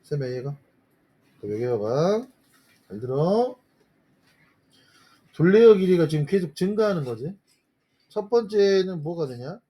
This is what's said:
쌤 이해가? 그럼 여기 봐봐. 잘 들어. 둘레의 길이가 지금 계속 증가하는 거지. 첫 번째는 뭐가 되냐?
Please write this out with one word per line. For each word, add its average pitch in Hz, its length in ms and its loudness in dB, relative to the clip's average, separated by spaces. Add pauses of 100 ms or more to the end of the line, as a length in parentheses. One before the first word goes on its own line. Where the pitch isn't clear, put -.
쌤 147 180 -6
이해가? 127 340 -8 (840)
그럼 104 140 -8
여기 113 120 -4
봐봐. 139 600 -2 (580)
잘 98 140 -14
들어. 175 580 -2 (1700)
둘레의 208 460 6
길이가 180 280 2
지금 151 180 -2
계속 175 300 -4
증가하는 202 500 -2
거지. 127 320 -10 (720)
첫 208 220 -8
번째는 196 720 2
뭐가 165 240 -6
되냐? 131 420 -12